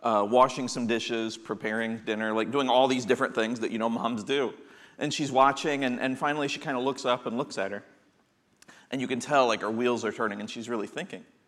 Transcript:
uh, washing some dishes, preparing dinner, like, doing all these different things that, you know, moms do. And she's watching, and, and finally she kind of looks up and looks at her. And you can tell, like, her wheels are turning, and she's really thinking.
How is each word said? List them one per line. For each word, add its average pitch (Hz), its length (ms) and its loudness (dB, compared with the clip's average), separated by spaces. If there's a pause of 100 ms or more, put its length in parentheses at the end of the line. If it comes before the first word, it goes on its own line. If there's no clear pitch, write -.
uh, 107 260 4
washing 127 380 4
some 120 180 -4
dishes, 113 500 -2
preparing 113 680 -4
dinner, 110 260 -2
like, 110 200 0
doing 135 160 0
all 127 180 6
these 127 180 2
different 123 300 2
things 117 240 0
that, 107 140 -4
you 113 60 -4
know, 113 100 0
moms 117 340 -4
do. 135 320 -2 (460)
And 147 120 -2
she's 139 200 -4
watching, 139 500 4
and, 123 160 0
and 131 180 -2
finally 147 300 0
she 143 140 -4
kind 147 160 -4
of 123 80 -2
looks 135 200 -2
up 123 220 0
and 113 100 -4
looks - 220 -6
at 98 140 -4
her. 101 100 -10 (1080)
And 135 120 -4
you 120 40 -4
can 123 140 -2
tell, 135 260 4
like, 110 140 2
her 104 100 -2
wheels 117 320 0
are 107 100 0
turning, 104 280 -4
and 107 80 -10
she's 113 180 -10
really 113 200 -4
thinking. 151 360 -10 (260)